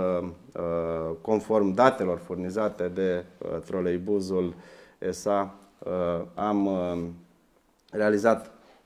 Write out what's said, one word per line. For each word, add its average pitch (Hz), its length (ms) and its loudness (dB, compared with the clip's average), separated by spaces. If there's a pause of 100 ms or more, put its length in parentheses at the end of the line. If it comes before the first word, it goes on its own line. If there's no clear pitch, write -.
(220)
uh, 82 1000 -4
conform 107 500 2
datelor 98 460 4
furnizate 92 680 -4
de, 90 380 0 (120)
uh, 85 220 -6
Troleibuzul 92 960 0 (560)
S - 160 -6
A, 98 300 0 (240)
uh, 87 540 -2
am, 101 320 0
uh, 90 380 0 (880)
realizat 107 600 2 (340)